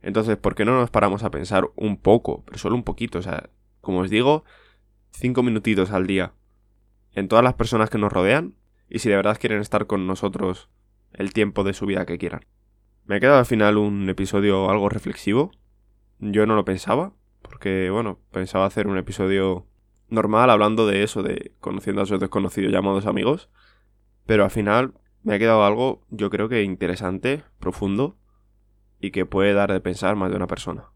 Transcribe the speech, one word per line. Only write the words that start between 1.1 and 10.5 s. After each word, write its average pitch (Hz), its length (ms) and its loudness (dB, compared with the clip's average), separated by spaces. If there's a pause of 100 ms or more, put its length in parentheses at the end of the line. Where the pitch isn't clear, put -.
a 95 80 -4
pensar 92 440 -2
un 104 220 -4
poco? - 480 2
Pero - 120 -16
solo 101 180 -2
un 120 80 -4
poquito, - 360 -6
o - 20 -10
sea, 87 280 -8 (320)
como 92 180 -2
os 92 100 -2
digo, 127 340 2 (680)
cinco 123 320 0
minutitos 107 480 0
al 92 160 -2
día 92 260 -2 (800)
en 98 140 -4
todas 113 160 6
las 127 100 4
personas 110 360 0
que - 80 -4
nos 104 140 0
rodean 123 440 2 (340)
y - 100 -8
si 117 100 -2
de 101 80 4
verdad 104 220 2
quieren 110 200 -2
estar 104 260 -2
con 95 220 -2
nosotros 95 600 -4 (440)